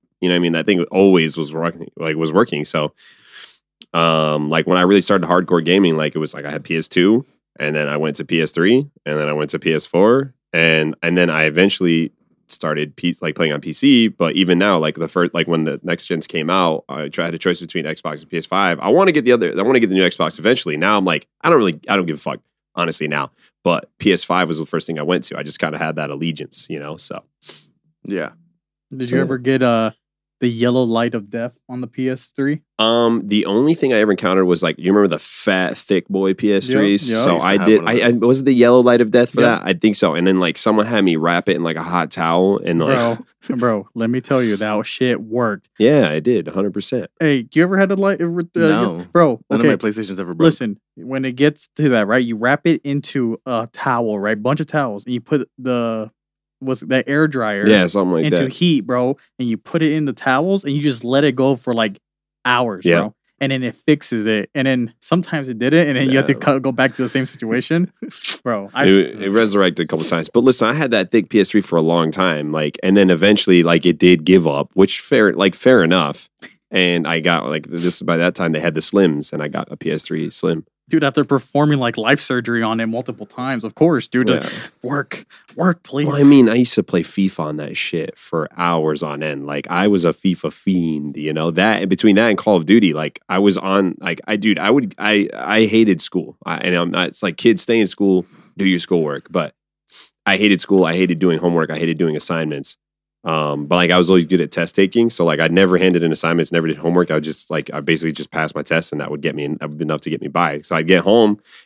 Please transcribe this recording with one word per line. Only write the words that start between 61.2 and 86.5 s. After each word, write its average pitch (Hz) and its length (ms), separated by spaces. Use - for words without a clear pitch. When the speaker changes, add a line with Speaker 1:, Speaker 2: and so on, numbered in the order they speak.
Speaker 3:
it 131 140
go 135 180
for, 123 200
like, 110 260
hours, 120 400
Speaker 1:
Yeah. 85 160
Speaker 3:
bro. 107 140
And 135 140
then 131 100
it 117 120
fixes 123 500
it. 107 300
And 131 120
then 127 340
sometimes 160 500
it 113 80
didn't, 147 300
and 131 100
then 135 100
you 131 80
have 139 100
to 139 60
Speaker 1:
Yeah. 127 60
Speaker 3:
co-, 139 200
go 131 140
back 127 220
to 131 80
the 120 60
same 131 180
situation. 127 760
Speaker 1:
<laughs> - 420
Speaker 3:
Bro, 101 300
I - 140
Speaker 1:
It, 95 380
it 98 60
resurrected 98 540
a - 40
couple 80 180
times. 82 260
But 117 120
listen, 123 240
I 120 40
had 143 200
that 95 180
thick 113 180
P 107 120
S 92 100
three 107 100
for - 160
a 80 60
long 82 300
time, 78 400
like, 76 300
and 95 140
then 95 140
eventually, 92 520
like, 82 220
it 85 140
did 87 260
give 90 220
up, 71 260
which - 280
fair, 107 340
like, 95 200
fair 127 300
enough. 80 460
And 87 360
I 82 140
got, 82 300
like, 78 160
this, 85 340
by 85 160
that 85 180
time 85 180
they 78 80
had 80 140
the 80 60
Slims, 80 520
and 73 100
I 73 60
got - 220
a - 60
P 80 140
S 78 140
three 80 260
Slim. - 340
Speaker 3:
Dude, 156 140
after 143 220
performing, 143 560
like, 120 180
life 123 220
surgery 120 420
on 113 160
it 113 80
multiple 113 400
times, 123 380
of 107 100
course, 156 320
dude, 123 220
just 71 160
Speaker 1:
Yeah. - 440
Speaker 3:
work, 143 360
work, 170 260
please. 147 240
Speaker 1:
Well, 143 80
I 143 80
mean, 139 260
I 110 60